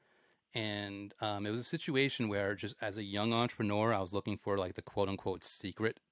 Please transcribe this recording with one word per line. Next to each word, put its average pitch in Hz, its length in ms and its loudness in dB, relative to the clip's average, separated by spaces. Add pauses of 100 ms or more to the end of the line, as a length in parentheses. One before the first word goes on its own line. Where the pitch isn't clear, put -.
(540)
And, 104 680 -4
um, 104 260 0
it 104 40 0
was 117 100 -2
a - 20 -4
situation 135 680 0
where 101 280 2
just 104 240 -6
as 104 180 -4
a 107 60 -4
young 104 280 2
entrepreneur, 113 600 4
I 98 60 2
was 92 120 -2
looking 101 240 0
for, 101 220 0
like, 90 160 0
the - 80 -8
quote 101 260 2
unquote 95 360 -4
secret - 560 -2 (120)